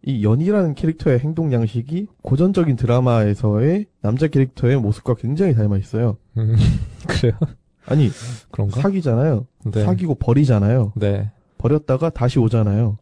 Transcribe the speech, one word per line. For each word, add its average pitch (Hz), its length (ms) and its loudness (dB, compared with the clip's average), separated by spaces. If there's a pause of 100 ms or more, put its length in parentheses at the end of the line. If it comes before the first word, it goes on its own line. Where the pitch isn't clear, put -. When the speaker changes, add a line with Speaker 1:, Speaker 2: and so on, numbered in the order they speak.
Speaker 1:
이 123 200 -2
연희라는 160 500 2
캐릭터의 147 460 0
행동 156 320 -4
양식이 123 560 -4 (140)
고전적인 170 520 2
드라마에서의 120 1120 2 (140)
남자 127 260 0
캐릭터의 135 540 0
모습과 110 340 -2
굉장히 151 400 0
닮아 104 240 2
있어요. 110 380 -2 (200)
Speaker 2:
음, 110 200 0 (260)
<laughs> - 240 -14
그래요? - 280 0 (520)
Speaker 1:
아니, 135 240 2 (400)
Speaker 2:
그런가? 104 300 -4
Speaker 1:
사귀잖아요. 147 680 0 (260)
Speaker 2:
네. 107 120 0
Speaker 1:
사귀고 180 320 -2
버리잖아요. 120 800 2
Speaker 2:
네. 104 340 -2 (280)
Speaker 1:
버렸다가 151 520 0
다시 127 300 0
오잖아요. 107 600 2